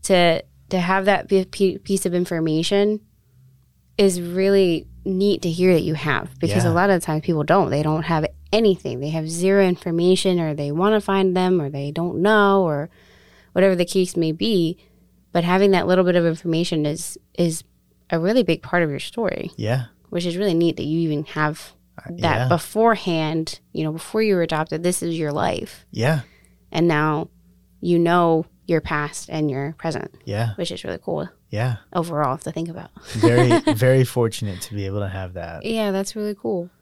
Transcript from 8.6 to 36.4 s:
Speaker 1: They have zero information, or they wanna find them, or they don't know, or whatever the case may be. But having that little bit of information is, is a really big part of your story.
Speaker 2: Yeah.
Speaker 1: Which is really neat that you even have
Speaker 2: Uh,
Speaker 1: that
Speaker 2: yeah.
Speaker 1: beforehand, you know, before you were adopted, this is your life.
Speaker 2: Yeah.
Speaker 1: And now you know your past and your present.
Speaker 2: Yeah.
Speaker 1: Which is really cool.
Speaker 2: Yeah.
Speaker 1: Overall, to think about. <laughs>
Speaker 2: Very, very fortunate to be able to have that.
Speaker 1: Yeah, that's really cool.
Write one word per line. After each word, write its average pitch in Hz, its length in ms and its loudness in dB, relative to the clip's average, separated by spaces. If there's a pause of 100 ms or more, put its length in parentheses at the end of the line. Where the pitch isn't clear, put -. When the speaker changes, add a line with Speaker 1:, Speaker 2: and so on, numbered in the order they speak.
Speaker 1:
They 147 100 -6
have 160 180 -6
zero 190 380 2
information, 180 760 2
or 156 140 -2
they 147 180 -6
wanna 202 280 2
find 190 360 0
them, 185 240 2
or 143 100 -4
they 143 200 -6
don't 165 320 -4
know, 202 400 4
or 156 260 -2 (640)
whatever 185 240 4
the 175 80 2
case 180 320 -2
may 160 160 0
be. 175 460 0 (540)
But 175 120 0
having 190 280 4
that 180 140 2
little 185 180 4
bit 175 120 2
of 170 100 4
information 165 600 -2
is, - 320 -8 (200)
is 165 240 0 (480)
a 170 80 0
really 214 240 2
big 170 200 0
part 175 200 0
of 156 80 0
your 139 100 -6
story. - 560 -6
Speaker 2:
Yeah. 120 280 -2 (260)
Speaker 1:
Which 175 160 -4
is 170 100 -4
really 190 180 0
neat 165 220 2
that - 80 -6
you 160 160 -2
even 151 240 -2
have 151 480 -4 (240)
Speaker 2:
Uh, - 220 -16
Speaker 1:
that 165 180 0
Speaker 2:
yeah. 123 120 0
Speaker 1:
beforehand, 165 1120 0 (120)
you 156 120 -4
know, 156 80 -4
before 190 300 -4
you 208 120 2
were 175 80 2
adopted, 160 400 -2
this 180 200 0
is 170 140 -2
your 156 160 -2
life. - 600 -4
Speaker 2:
Yeah. 139 280 0 (520)
Speaker 1:
And 170 160 2
now 156 400 0 (520)
you 175 200 2
know 165 460 4 (200)
your 160 140 2
past 147 500 -6
and 151 200 -2
your 139 280 -6
present. - 320 -8 (140)
Speaker 2:
Yeah. 110 320 -4
Speaker 1:
Which 170 160 -6
is - 120 -12
really - 160 -8
cool. 156 280 -6 (220)
Speaker 2:
Yeah. 117 260 -4 (160)
Speaker 1:
Overall, 151 460 -2
to - 120 -10
think 165 180 -8
about. - 220 -16 (120)
<laughs> - 100 -20
Speaker 2:
Very, - 480 4 (140)
very 131 300 4
fortunate 113 580 -4
to - 120 -12
be 98 120 -6
able 98 140 -6
to 98 80 -4
have 92 260 -10
that. 85 300 -12
Speaker 1:
Yeah, 220 280 -2
that's 190 240 -6
really 208 180 -6
cool. 190 340 -6 (140)